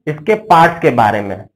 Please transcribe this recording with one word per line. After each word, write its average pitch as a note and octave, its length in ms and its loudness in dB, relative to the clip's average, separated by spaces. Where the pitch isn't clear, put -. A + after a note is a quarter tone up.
इसके D3+ 280 -4
पार्ट्स E3+ 460 2
के D#3+ 100 2
बारे G#2+ 300 0
में। G2 240 -10